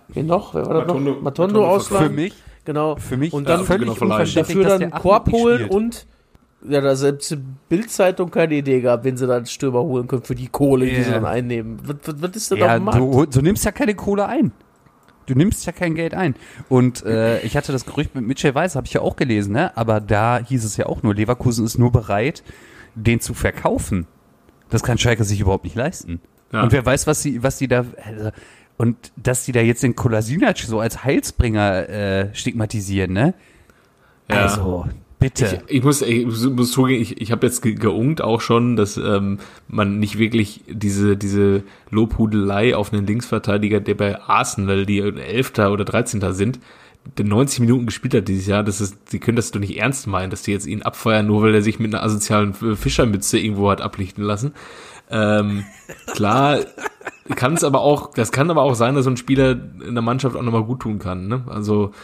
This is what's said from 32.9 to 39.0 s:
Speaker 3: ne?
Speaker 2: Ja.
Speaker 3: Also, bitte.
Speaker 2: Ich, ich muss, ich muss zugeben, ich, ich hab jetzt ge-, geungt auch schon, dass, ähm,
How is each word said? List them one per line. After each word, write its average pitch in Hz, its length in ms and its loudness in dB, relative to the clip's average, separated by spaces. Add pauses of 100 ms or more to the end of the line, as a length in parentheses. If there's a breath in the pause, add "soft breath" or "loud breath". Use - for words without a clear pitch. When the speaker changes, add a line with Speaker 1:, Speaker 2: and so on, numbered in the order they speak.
Speaker 3:
ne? 131 220 2 (960 soft breath)
Speaker 2:
Ja. 101 140 4
Speaker 3:
Also, 95 420 0 (320)
bitte. 110 500 0
Speaker 2:
Ich, 143 100 2
ich 117 60 0
muss, 143 160 4
ich 117 260 2
muss 120 440 0
zugeben, 127 320 2
ich, - 180 -8
ich 104 120 -4
hab 110 100 -2
jetzt - 180 2
ge-, 110 140 0
geungt 110 480 0
auch 113 180 0
schon, 120 360 2
dass, 101 200 0
ähm, 98 440 -2 (260 loud breath)